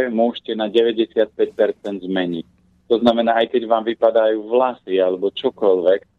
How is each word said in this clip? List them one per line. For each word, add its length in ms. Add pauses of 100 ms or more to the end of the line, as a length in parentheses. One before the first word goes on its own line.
môžete 480
na 100
deväťdesiatpäť 840
percent 480
zmeniť. 440 (440)
To 80
znamená, 400
aj 160
keď 160
vám 160
vypadajú 640
vlasy 480
alebo 320
čokoľvek 880